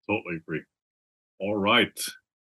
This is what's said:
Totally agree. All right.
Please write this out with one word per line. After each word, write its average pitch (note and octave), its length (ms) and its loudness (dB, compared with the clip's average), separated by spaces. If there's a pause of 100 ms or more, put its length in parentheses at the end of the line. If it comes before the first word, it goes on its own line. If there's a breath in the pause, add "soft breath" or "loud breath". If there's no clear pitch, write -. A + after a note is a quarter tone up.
Totally F#2+ 280 -2
agree. D#2+ 260 -6 (800)
All G2+ 160 -2
right. G#2+ 420 2 (500)